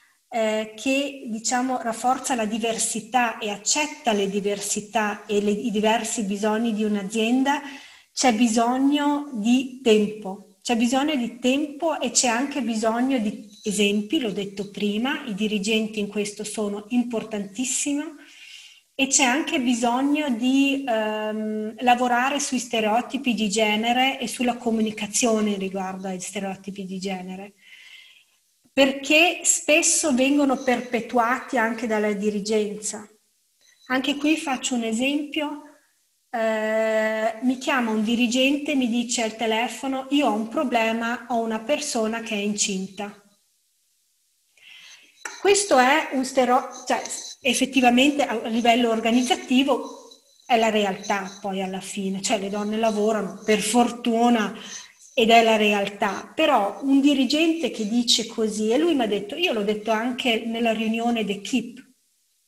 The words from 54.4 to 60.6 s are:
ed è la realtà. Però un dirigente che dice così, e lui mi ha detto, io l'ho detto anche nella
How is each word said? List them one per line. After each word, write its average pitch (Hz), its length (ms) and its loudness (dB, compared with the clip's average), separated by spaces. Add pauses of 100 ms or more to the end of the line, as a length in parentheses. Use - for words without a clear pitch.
ed 226 160 4
è 233 140 10
la 220 120 6
realtà. 208 760 0
Però 240 480 2
un 269 180 6
dirigente 294 720 4
che 220 160 -4
dice 240 400 2
così, 214 440 0
e 247 60 4
lui 330 180 2
mi 254 80 2
ha 214 40 0
detto, 202 280 -4
io 339 180 -2
l'ho 214 100 -2
detto 208 280 -2
anche 226 540 0
nella 226 280 0